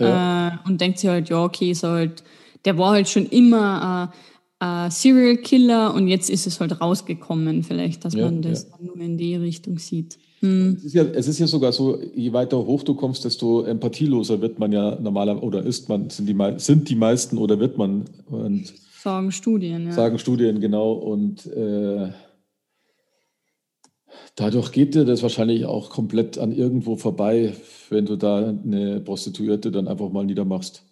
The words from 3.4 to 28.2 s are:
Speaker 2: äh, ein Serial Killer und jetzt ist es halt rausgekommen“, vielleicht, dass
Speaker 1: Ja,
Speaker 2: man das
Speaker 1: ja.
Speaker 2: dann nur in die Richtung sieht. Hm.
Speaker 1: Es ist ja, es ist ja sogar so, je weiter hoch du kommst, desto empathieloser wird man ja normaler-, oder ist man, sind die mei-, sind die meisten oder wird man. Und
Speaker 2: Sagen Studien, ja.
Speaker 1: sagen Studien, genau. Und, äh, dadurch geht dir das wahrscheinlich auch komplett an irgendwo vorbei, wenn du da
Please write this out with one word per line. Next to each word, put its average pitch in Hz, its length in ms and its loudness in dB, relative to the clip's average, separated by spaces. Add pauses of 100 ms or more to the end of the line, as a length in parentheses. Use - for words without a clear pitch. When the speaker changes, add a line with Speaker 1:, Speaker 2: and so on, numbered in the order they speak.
Speaker 2:
äh, - 40 -20 (480)
ein 175 280 -2
Serial 247 460 6
Killer 240 560 4
und 190 120 2
jetzt 185 240 0
ist 190 160 -2
es 175 140 -6
halt 170 200 -4
rausgekommen“, 165 840 -2
vielleicht, 175 400 -4
dass 175 100 -6
Speaker 1:
Ja, 214 120 0
Speaker 2:
man 165 160 -2
das 165 280 -4
Speaker 1:
ja. - 60 -20
Speaker 2:
dann 175 100 -14
nur 180 140 -14
in 170 180 -4
die 170 160 -2
Richtung 170 440 -6
sieht. 165 380 -8 (240)
Hm. 190 380 2
Speaker 1:
Es - 60 -14
ist 143 100 -4
ja, 170 80 6
es - 240 0
ist 151 140 0
ja 160 80 2
sogar 131 240 2
so, 135 280 0 (140)
je 120 180 -2
weiter 127 320 0
hoch 139 200 -2
du 147 100 0
kommst, 131 300 -4
desto 117 400 0
empathieloser 113 760 0
wird 113 200 -4
man 104 100 0
ja 104 300 0
normaler-, 101 420 -2
oder 98 220 -4
ist 120 240 -6
man, 104 220 -2
sind 101 180 -6
die 104 60 0
mei-, 98 260 0
sind 147 280 4
die 139 60 -2
meisten 113 440 0
oder 104 200 2
wird 123 200 -2
man. 101 260 -2 (220)
Und 107 460 -6 (300)
Speaker 2:
Sagen 190 300 -4
Studien, 170 540 -2
ja. 170 60 -6
Speaker 1:
sagen 117 280 0
Studien, 117 400 0
genau. 107 320 0
Und, 104 540 -4
äh, 104 640 -4 (2250)
dadurch 113 360 -2
geht 139 220 2
dir 151 100 6
das 120 180 2
wahrscheinlich 113 440 0
auch - 240 -6
komplett 110 480 -2
an 113 140 -2
irgendwo 123 440 -2
vorbei, 107 580 0 (360)
wenn 107 160 0
du 104 100 -4
da 104 320 0